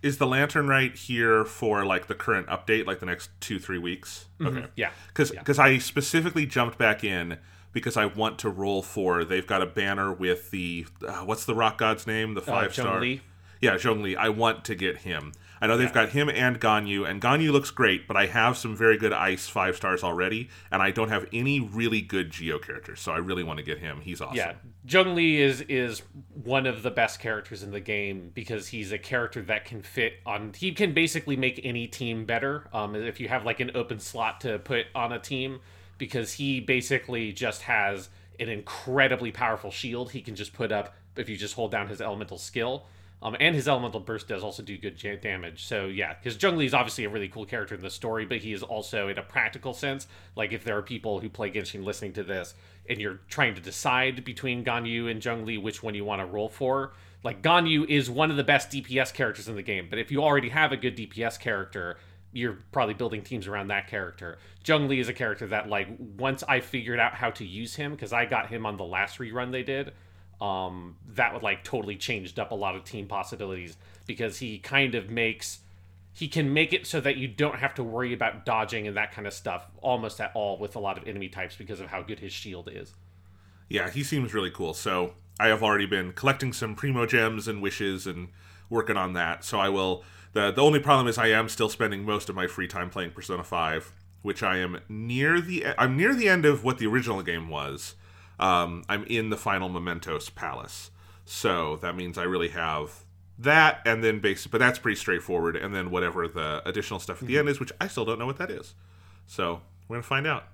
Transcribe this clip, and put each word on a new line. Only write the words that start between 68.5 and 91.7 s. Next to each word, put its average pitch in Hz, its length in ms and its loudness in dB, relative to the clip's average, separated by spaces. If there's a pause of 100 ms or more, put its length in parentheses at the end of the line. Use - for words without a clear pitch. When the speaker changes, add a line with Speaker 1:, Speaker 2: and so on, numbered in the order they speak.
Speaker 2:
on 101 120 -4
the 95 80 -6
last 92 340 -2
rerun 123 320 -6
they 127 120 -4
did, 139 280 -4 (480)
um, 92 560 -4 (120)
that 117 260 2
would, 113 100 -8
like, 101 200 0
totally 104 320 -4
changed 95 440 -6
up 107 120 -4
a 117 40 -4
lot 98 200 -2
of 95 80 -12
team 101 240 -10
possibilities, 95 720 -8 (300)
because 110 320 -6
he 110 180 -8
kind 131 380 2
of 101 140 -4
makes, 113 500 -2 (540)
he 160 140 -6
can 143 240 2
make 156 220 4
it - 140 0
so 160 120 0
that 135 180 2
you 131 100 -4
don't 143 300 0
have 135 180 -2
to 131 80 -4
worry 120 300 -2
about 107 320 -2
dodging 110 420 0
and 101 100 -4
that 104 140 -2
kind 104 160 -8
of 101 60 -8
stuff - 340 -6 (140)
almost 113 380 0
at 107 140 -4
all 101 240 -2
with 104 180 -6
a 117 40 -6
lot 98 180 -2
of - 100 -10
enemy 98 220 -8
types 92 260 -8
because 95 240 -12
of 90 100 -10
how 95 120 -6
good 95 180 -10
his 95 140 -12
shield 90 380 -12
is. - 240 -14 (720)
Speaker 1:
Yeah, 92 220 0
he 139 120 -4
seems 131 300 0
really 95 160 0
cool. 82 240 -4
So 90 400 0 (260)
I 107 100 6
have 107 120 6
already 104 240 4
been 92 260 0
collecting 131 420 0
some 110 220 -4
Primo 127 300 0
gems 110 420 2
and 104 140 -4
wishes 98 460 -2
and 90 220 -8 (400)
working 110 280 2
on 92 160 0
that. 85 320 0
So 107 140 -2
I 98 100 4
will. 92 340 2 (300)
The, 101 160 4
the 98 140 2
only 151 160 8
problem 135 280 6
is 113 120 2
I 113 80 6
am 110 220 4
still 107 200 2
spending 101 340 0